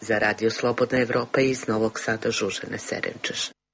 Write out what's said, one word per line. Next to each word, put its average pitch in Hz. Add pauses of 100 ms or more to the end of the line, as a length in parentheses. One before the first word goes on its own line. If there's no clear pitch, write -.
Za 107
Radio 107
Slobodna 123
Evropa 120
iz 131
Novog 110
Sada, 113
Žužana -
Serenčeš. - (240)